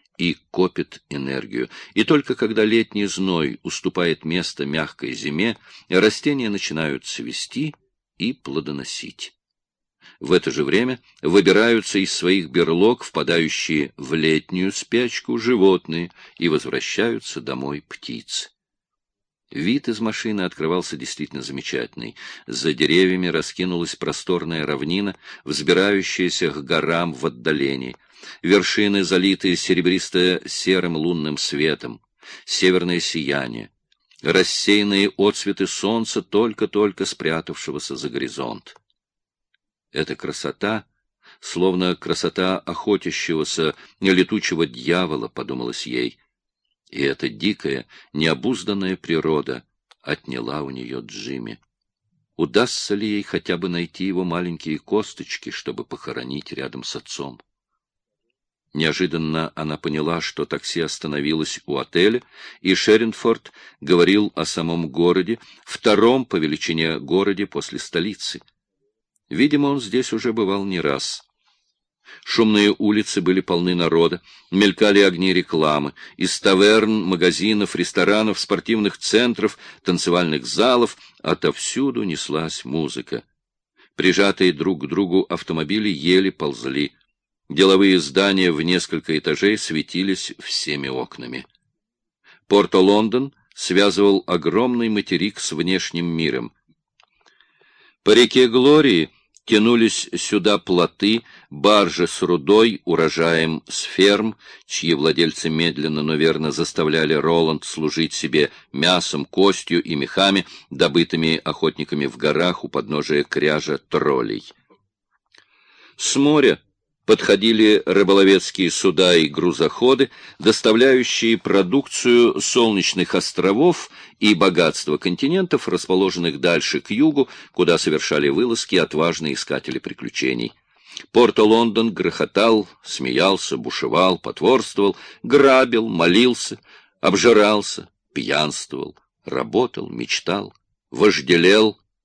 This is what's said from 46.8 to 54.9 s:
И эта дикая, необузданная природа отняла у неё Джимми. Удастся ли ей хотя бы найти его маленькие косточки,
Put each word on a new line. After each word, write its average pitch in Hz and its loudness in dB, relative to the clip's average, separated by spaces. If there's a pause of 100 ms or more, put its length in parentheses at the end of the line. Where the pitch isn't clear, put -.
И 69 -8
эта 69 -2
дикая, 67 -4 (260)
необузданная 92 -2
природа 76 -4 (360)
отняла 67 -8
у 69 -10
неё 64 -12
Джимми. 57 -12 (800)
Удастся 107 -2
ли 101 -4
ей 104 -4
хотя 87 -6
бы 90 -6
найти 87 -6
его 92 -4
маленькие 85 -6
косточки, - -8